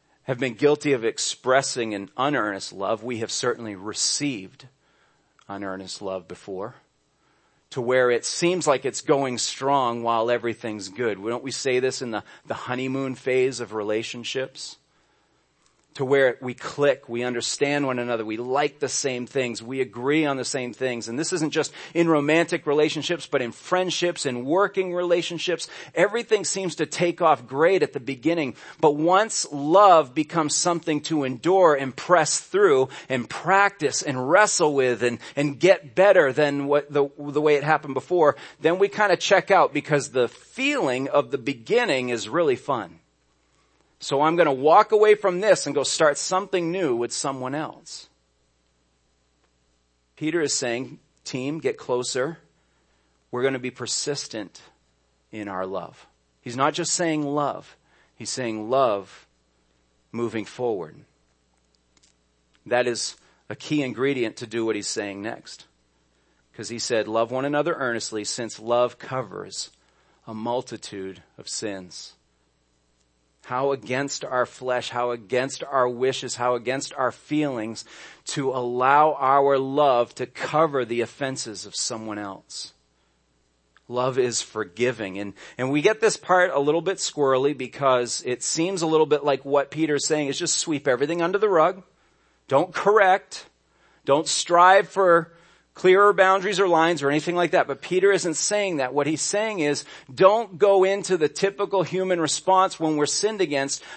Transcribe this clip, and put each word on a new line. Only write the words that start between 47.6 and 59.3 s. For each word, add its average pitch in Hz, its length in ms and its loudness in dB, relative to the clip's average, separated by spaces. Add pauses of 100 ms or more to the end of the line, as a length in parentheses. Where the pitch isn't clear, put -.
Peter 156 240 -2
is 143 140 0
saying, 123 460 -4 (220)
"Team, 135 360 -6
get 127 180 -2
closer. 127 600 -4 (920)
We're 123 120 -4
gonna 135 160 0
be 123 120 -6
persistent 120 920 -8 (680)
in 107 180 -10
our 95 180 -6
love." 92 400 -10 (340)
He's 120 160 -12
not 139 160 2
just 160 220 -4
saying 156 320 -2
love. 143 500 -4 (400)
He's 113 140 -12
saying 113 400 -6
love 113 560 0 (840)